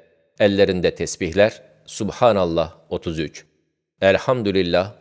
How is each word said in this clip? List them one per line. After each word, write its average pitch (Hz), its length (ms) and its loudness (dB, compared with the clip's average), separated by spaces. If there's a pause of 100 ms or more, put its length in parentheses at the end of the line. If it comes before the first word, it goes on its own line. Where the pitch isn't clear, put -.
(400)
ellerinde 95 560 2
tesbihler, 92 680 -2 (240)
Subhanallah 92 920 -2 (140)
otuz 85 300 -6
üç, 76 260 -8 (560)
Elhamdülillah 95 1000 0